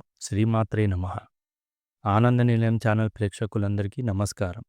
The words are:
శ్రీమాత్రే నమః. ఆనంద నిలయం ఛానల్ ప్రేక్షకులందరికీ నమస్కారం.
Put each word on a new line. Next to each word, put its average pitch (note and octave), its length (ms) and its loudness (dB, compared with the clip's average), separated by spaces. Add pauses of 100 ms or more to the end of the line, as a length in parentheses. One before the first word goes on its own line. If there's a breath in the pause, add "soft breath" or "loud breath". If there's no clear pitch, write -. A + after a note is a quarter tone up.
(200)
శ్రీమాత్రే A2 640 0
నమః. F#2 300 -2 (920)
ఆనంద A#2+ 340 4
నిలయం A2+ 360 2
ఛానల్ A2 340 0
ప్రేక్షకులందరికీ G2+ 920 -4
నమస్కారం. G2 640 -4